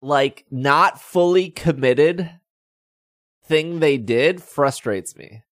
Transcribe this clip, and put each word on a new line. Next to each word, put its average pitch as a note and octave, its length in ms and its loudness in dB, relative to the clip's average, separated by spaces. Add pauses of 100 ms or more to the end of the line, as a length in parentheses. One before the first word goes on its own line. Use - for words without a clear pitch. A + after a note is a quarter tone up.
like, C#3 480 -2
not C#3+ 500 0
fully F3+ 500 0
committed D3+ 800 0 (1120)
thing D#3+ 360 -2
they D3 160 4
did B2+ 460 -2
frustrates B2+ 760 -4
me. - 360 -20